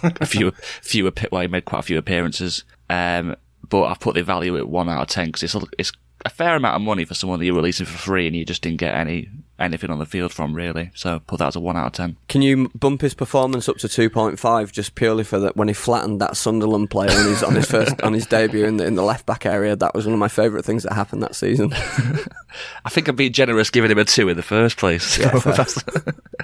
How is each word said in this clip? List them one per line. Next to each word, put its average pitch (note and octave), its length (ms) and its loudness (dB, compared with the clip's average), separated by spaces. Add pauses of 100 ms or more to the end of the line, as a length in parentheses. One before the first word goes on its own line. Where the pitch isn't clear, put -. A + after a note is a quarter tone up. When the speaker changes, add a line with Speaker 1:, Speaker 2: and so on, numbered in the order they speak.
Speaker 1:
a E3 220 0
few, G2+ 260 0
<laughs> - 300 -14
few F#2+ 280 2
appe-, - 220 -4
well, F2+ 120 0
he F2+ 40 -2
made F2+ 180 -2
quite - 140 -4
a - 40 -6
few D#2+ 140 0
appearances. E2+ 680 -2 (240)
Um, F2 460 0 (340)
but G2 160 4
I've F2+ 160 -2
put - 140 -2
the F2 80 2
value F2+ 340 -2
at C2+ 100 -4
one E2+ 220 -2
out D2 120 -2
of C#2+ 60 -4
ten E2 240 -4
'cause - 120 -6
it's F2 120 -6
a, G#2 60 -2 (180)
it's - 140 -4 (320)
a - 40 -2
fair E3+ 260 0
amount B2+ 200 2
of F#2+ 60 0
money G#2 240 0
for F2 80 -12
someone F2+ 260 -4
that F2 60 -2
you're F2+ 100 2
releasing F2 300 0
for E2 120 -12
free F#2 300 0
and D#2+ 80 -2
you E2 100 -4
just F2 160 -6
didn't E2 160 -4
get D#2 180 -2
any, D#2+ 320 -4 (320)
anything E2 300 -4
on D#2 100 -4
the D#2 60 -6
field F2 260 -4
from, D#2 220 -6
really. E2+ 420 -6
So E2+ 240 -4
put E2 200 -8
that D#2 80 2
as C#2 100 -2
a - 20 -4
one E2+ 160 -2
out D2 120 -2
of - 40 -4
ten. F2 240 -6 (140)
Speaker 2:
Can C3+ 120 2
you C3+ 120 4 (100)
m-, B2 120 -4
bump C#3 260 0
his C#3+ 120 0
performance C3 540 0
up - 120 0
to G#2+ 100 -4
two A2+ 200 2
point A2 300 0
five A2+ 320 2
just - 240 -8
purely A2 300 2
for G2+ 140 -2
that G2 180 0
when G#2+ 100 2
he G#2 60 0
flattened G#2+ 480 -2
that - 160 -2
Sunderland G#2+ 540 2
player G2 200 2
on G2+ 140 4
his, G#2 180 2
on - 120 4
his - 140 4
first, A#2+ 340 2
on G#2+ 100 2
his A2 120 0
debut A2 380 2
in G#2+ 140 2
the, F2 80 0
in G#2 100 0
the F#2 80 2
left G#2+ 220 0
back - 200 -4
area? G#2 300 2
That F2+ 200 0
was G#2 100 0
one A2 80 2
of G#2+ 60 2
my G2+ 100 2
favourite G#2+ 340 0
things G#2+ 200 -2
that - 100 -4
happened G#2 300 -4
that - 120 -8
season. C3+ 380 0
<laughs> - 1120 -6
Speaker 1:
I A2+ 40 -4
think D#3+ 180 0
I'm C3 80 0
being B2 180 2
generous A#2 360 4
giving A2+ 220 4
him G#2 60 6
a G#2 80 6
two G2+ 240 4
in E2+ 80 0
the F2 60 -6
first A2+ 340 4
place. F2 400 2
Speaker 2:
Yeah, B2+ 140 4
Speaker 1:
So B2+ 80 4
Speaker 2:
fair. - 140 2
Speaker 1:
that's - 340 0
<laughs> - 60 -8 (500)